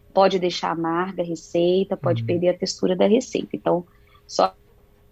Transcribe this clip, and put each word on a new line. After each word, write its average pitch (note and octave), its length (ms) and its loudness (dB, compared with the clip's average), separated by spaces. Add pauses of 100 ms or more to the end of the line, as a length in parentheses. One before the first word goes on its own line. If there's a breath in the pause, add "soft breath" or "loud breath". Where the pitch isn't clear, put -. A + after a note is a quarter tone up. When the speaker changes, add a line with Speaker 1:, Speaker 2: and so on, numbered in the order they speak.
(140)
Speaker 1:
pode F#3+ 240 4
deixar F3 320 -4
amarga E3+ 520 -4
a E3+ 40 -4
receita, F3 680 0
pode B2 260 -2
Speaker 2:
Uhum. A2+ 60 -6
Speaker 1:
perder F3 220 0
a F3+ 80 -2
textura F#3 380 -2
da G3 100 4
receita. - 460 0
Então, E3+ 320 -2 (420 soft breath)
só F#3+ 280 -2 (580)